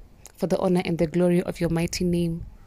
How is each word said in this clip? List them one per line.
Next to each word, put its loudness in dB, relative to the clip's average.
for -4
the 0
honor 2
and -2
the 2
glory 2
of -6
your 0
mighty -2
name. -2